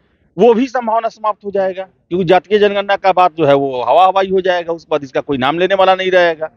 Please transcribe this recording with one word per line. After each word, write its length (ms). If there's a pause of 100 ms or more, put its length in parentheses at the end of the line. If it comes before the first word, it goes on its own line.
(380)
वो 160
भी 140
संभावना 400
समाप्त 380
हो 60
जाएगा, 320
क्योंकि 420
जातीय 340
जनगणना 360
का 160
बात 240
जो 100
है 80
वो 300
हवा 220
हवाई 240
हो 120
जाएगा, 320
उसके 180
बाद 120
इसका 180
कोई 160
नाम 220
लेने 160
वाला 200
नहीं 160
रहेगा। 460